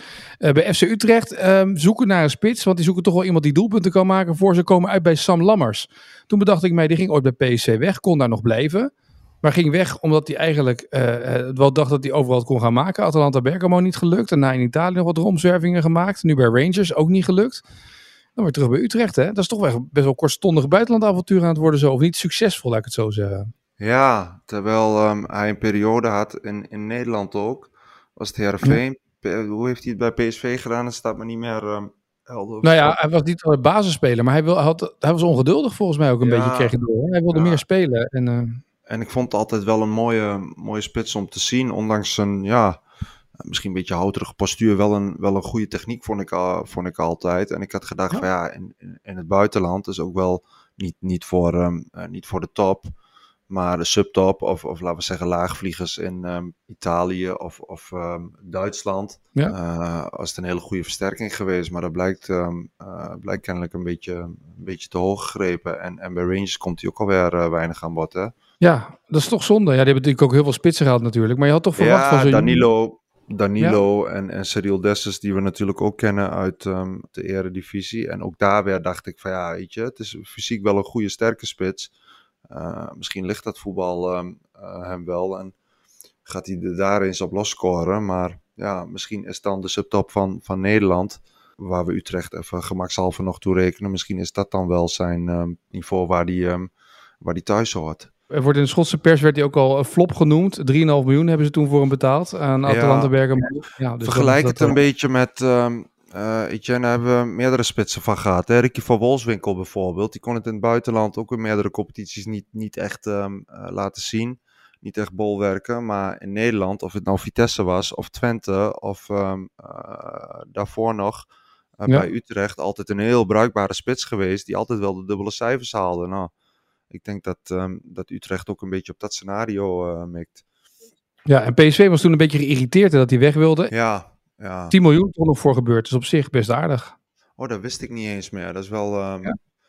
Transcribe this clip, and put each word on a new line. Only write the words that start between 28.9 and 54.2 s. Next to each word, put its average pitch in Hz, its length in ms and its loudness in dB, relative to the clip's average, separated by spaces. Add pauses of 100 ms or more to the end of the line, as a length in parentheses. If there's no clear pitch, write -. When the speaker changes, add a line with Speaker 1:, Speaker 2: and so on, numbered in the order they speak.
Speaker 1:
Ja. 104 240 -4
Speaker 2:
P-, 107 40 -8
hoe 107 200 -4
heeft 123 160 -6
hij 120 140 -6
het 117 180 -2
bij 120 120 0
P 113 40 -2
S - 80 -10
V 123 220 -6
gedaan? 120 240 -4
Dat 120 80 -8
staat 110 240 -6
me 110 80 -12
niet 117 120 -10
meer, 113 260 -6
ehm, 104 220 -6 (380)
helder 110 380 -12
Speaker 1:
Nou 160 140 6
ja, 151 100 6
Speaker 2:
voor. 156 160 2
Speaker 1:
hij 156 80 0
was 165 140 2
niet 170 200 -4
alleen 147 180 2
basisspeler, 147 640 2
maar 127 100 4
hij 156 100 2
wil, 170 140 2
had, 160 420 0
hij 147 120 2
was 170 120 0
ongeduldig 175 500 2
volgens 175 240 -2
mij 147 140 4
ook 120 100 0
een 123 60 4
Speaker 2:
Ja. 120 100 4
Speaker 1:
beetje, 127 140 2
kreeg 127 200 2
je 123 60 2
door, 117 260 0
hè? 165 60 -2
Hij 180 120 2
wilde 165 180 2
Speaker 2:
Ja. 160 60 4
Speaker 1:
meer 170 120 4
spelen. 143 480 0
En, 127 220 -2
eh, 120 140 0 (440)
Speaker 2:
En 110 160 -6
ik 113 80 -10
vond 127 220 -2
het 104 100 0
altijd 110 220 -2
wel 110 180 2
een 110 80 0
mooie, 107 640 -2
mooie 107 260 -8
spits - 340 -6
om 101 140 -4
te - 100 -12
zien. 123 320 -2
Ondanks 104 420 -2
zijn, 101 300 -2
ja, 104 380 2 (640)
misschien - 260 -8
een 92 60 -6
beetje 92 180 -6
houterige 92 400 -2
postuur. 104 440 0
Wel 104 180 2
een, 101 240 -4
wel 98 160 0
een 98 80 -2
goede 107 240 -4
techniek 110 360 -10
vond 104 180 -6
ik - 100 -12
al, 90 340 -4
vond 90 220 -8
ik 90 120 -8
altijd. 87 520 -2
En 92 100 -6
ik 98 100 -10
had 98 140 -8
gedacht 92 260 -6
Speaker 1:
Ja. 190 60 -4
Speaker 2:
van 151 100 -4
ja, 90 240 -4
in, 95 260 -16
in, 92 260 -20
in 98 140 -14
het 87 100 -12
buitenland 98 600 0
is 92 120 -8
ook 87 140 -6
wel 92 320 0 (300)
niet, 90 240 -6
niet 92 260 -4
voor, 87 280 2
ehm, 87 280 -2 (100)
eh, 90 160 -16
niet 92 180 -14
voor 190 140 -6
de 175 140 -8
top. 95 300 0 (640)
Maar 90 320 -2
de 85 60 -4
subtop 95 580 0